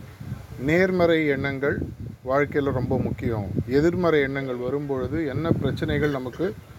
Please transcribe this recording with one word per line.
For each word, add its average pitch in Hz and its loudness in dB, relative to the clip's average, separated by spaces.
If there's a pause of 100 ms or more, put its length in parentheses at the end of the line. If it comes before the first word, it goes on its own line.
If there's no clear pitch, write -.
(600)
நேர்மறை 170 4
எண்ணங்கள் 139 0 (500)
வாழ்க்கையில 139 2
ரொம்ப 127 0
முக்கியம். 110 -2 (200)
எதிர்மறை 156 4
எண்ணங்கள் 135 -2
வரும்பொழுது 135 -2
என்ன 147 -2
பிரச்சனைகள் 143 0
நமக்கு 139 -4 (240)